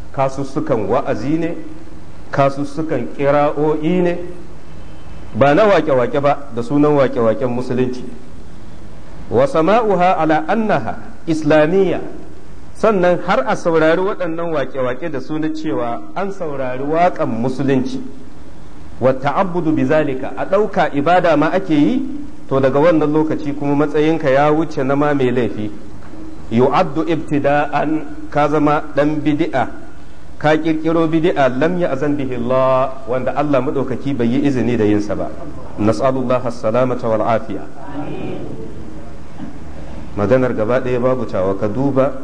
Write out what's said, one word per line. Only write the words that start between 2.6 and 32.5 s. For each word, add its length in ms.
ƙira'o'i 880
ne, 140
ba 220
na 80
waƙe-waƙe 580
ba 320
da 80
sunan 360
waƙe-waƙen 500
Musulunci. 560
Wa 180
sama'uha 720
ala 280
annaha 480
islamiyya. 720
Sannan 480
har 220
a 80
saurari 440
waɗannan 540
waƙe-waƙe 580
da 80
sunan 360
cewa 460
an 160
saurari 520
waƙan 440
Musulunci. 580
Wa 140
ta'abbudu 640
bi 80
zalika, 520
a 100
ɗauka 480
ibada 440
ma 140
ake 220
yi, 280
to 120
daga 200
wannan 340
lokaci 460
kuma 260
matsayinka 460
ya 200
wuce 320
na 120
ma 180
mai 160
laifi. 400
Yu'addu 560
ibtida'an, 1000
ka 160
zama 340
ɗan 260
bid'a, 460
ka 160
ƙirƙiro 560
bid'a 380
lam 180
ya'zan 400
bihi 200
Allah, 680